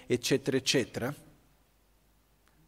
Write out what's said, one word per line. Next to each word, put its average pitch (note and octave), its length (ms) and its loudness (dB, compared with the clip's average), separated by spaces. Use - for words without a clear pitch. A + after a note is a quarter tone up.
eccetera, C3 500 0
eccetera, B2 560 0